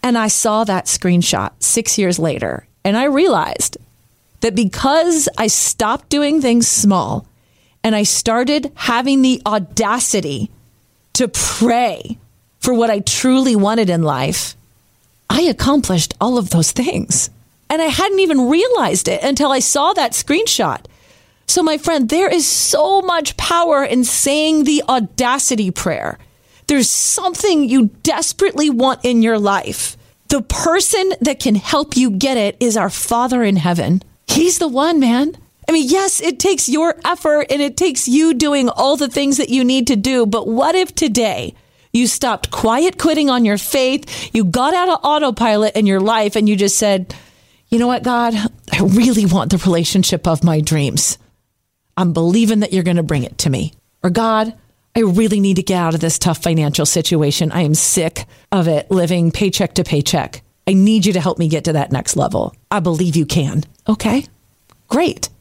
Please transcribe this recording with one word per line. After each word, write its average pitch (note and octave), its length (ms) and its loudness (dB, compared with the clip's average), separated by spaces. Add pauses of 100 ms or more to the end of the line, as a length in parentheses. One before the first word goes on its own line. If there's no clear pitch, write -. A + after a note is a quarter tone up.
And A#3+ 160 0
I G#3+ 120 0
saw A3 340 0
that G3 240 -2
screenshot F3 720 0
six - 400 -2
years F3+ 180 0
later. C3+ 480 -4 (180)
And G3 140 0
I B3+ 60 0
realized C#4 720 0 (640)
that A3+ 140 -2
because D4+ 840 0
I A3 80 0
stopped - 640 -2
doing D4 320 2
things A#3+ 260 2
small - 600 0 (560)
and A3 120 0
I G#3 80 0
started A#3+ 720 -2
having B3+ 460 0
the B3+ 240 2
audacity G3+ 1040 -2 (640)
to A#3+ 160 0
pray - 880 -2 (420)
for B3+ 140 0
what A#3 160 2
I G#3 100 0
truly B3+ 560 2
wanted G#3 340 2
in E3+ 140 0
life, C#3+ 540 -4 (720)
I C4 120 2
accomplished B3+ 760 0
all A#3+ 180 0
of F#3+ 120 -2
those E3 220 2
things. - 580 -4 (400)
And D#4 120 0
I D#4+ 40 2
hadn't F#4+ 340 0
even C#4 300 2
realized E4+ 580 0
it - 160 -2
until C#4 280 0
I C4+ 80 2
saw D4 340 0
that E4 200 -2
screenshot. C#4+ 680 -2 (680)
So, F4+ 160 0
my D#4 140 0
friend, D4+ 320 0
there F4 180 2
is E4+ 180 0
so F#4+ 560 0
much F4 360 -2
power E4+ 460 0
in B3+ 200 0
saying D4+ 600 0
the D4 260 2
audacity B3 840 0
prayer. - 460 -6 (500)
There's C#4 220 2
something F4 800 0
you A#3 220 4 (120)
desperately D#4 680 0
want B3+ 340 0
in A#3+ 180 2
your A3 180 2
life. - 560 -4 (320)
The C#4 140 0
person F#4+ 800 0
that C4+ 180 -2
can G#3+ 160 2
help C#4+ 400 -2
you B3+ 140 4
get B3+ 260 0
it G#3 240 -2
is A#3 160 0
our G3 140 0
Father A#3+ 540 -2
in G3 120 2
heaven. E3+ 480 0 (240)
He's F4 320 2
the E4 80 0
one, D4 320 0
man. C4+ 380 0 (320)
I D#4+ 40 2
mean, D4 160 0
yes, F#4+ 320 0
it C#4+ 180 -2
takes F4 300 0
your D#4+ 340 0
effort D#4 460 0
and C#4+ 120 0
it C#4+ 140 -2
takes E4 320 -2
you D#4 260 4
doing C#4 360 2
all C4+ 260 0
the C4+ 140 -2
things C#4 260 0
that C#4+ 140 -2
you B3+ 160 2
need B3+ 220 2
to B3 100 2
do. B3 280 2
But G#3 220 -2
what C#4 280 0
if F#4 200 0
today A3+ 580 -2 (380)
you A#3+ 160 2
stopped - 440 -4
quiet C#4+ 460 0
quitting D4+ 320 0
on B3 140 2
your G#3 140 2
faith, - 760 -4
you A3+ 120 2
got B3+ 280 0
out F4+ 140 0
of E4+ 160 0
autopilot A#3 720 0
in G#3+ 100 2
your G3 140 2
life, G#3+ 360 0
and G#3+ 120 2
you G#3 80 2
just G3 220 0
said, G3 360 0 (560)
"You A#3 100 2
know A#3+ 80 2
what, B3 160 -2
God? A#3+ 320 0 (360)
I F#3 100 -2
really G#3+ 440 4
want E3+ 260 2
the F#3+ 60 2
relationship F3+ 720 0
of D#3+ 160 0
my D#3 180 2
dreams. D3+ 560 -2 (800)
I'm F3 160 0
believing G3+ 480 2
that G#3 100 -2
you're F#3 120 0
gonna F3 200 0
bring C#3+ 200 -2
it - 160 -10
to - 100 0
me." C3+ 240 -4 (300)
Or, F3+ 60 0
"God, A3+ 440 0 (420)
I A#3 40 2
really G#3 400 2
need G3 180 2
to F#3 60 -2
get F#3 140 -2
out E3 180 0
of D#3 40 -2
this D#3+ 200 -2
tough E3 180 0
financial D#3 480 0
situation. D#3 680 0
I F3 120 0
am D3+ 100 2
sick - 520 -2 (260)
of F3 160 2
it, D3+ 220 -2
living E3+ 420 0
paycheck F#3+ 420 -2
to F#3 100 0
paycheck. D3 600 -2 (220)
I G3 80 0
need G3 320 4
you G#3 80 2
to F3+ 60 0
help E3+ 200 -2
me E3 80 0
get D3+ 180 -2
to E3 80 0
that C#3+ 180 -2
next - 240 -4
level. - 400 -2 (160)
I G#3 80 -2
believe E3 360 0
you D#3+ 100 2
can." D3+ 400 -2 (240)
Okay, A3 380 -2 (600)
great. - 420 -2 (120)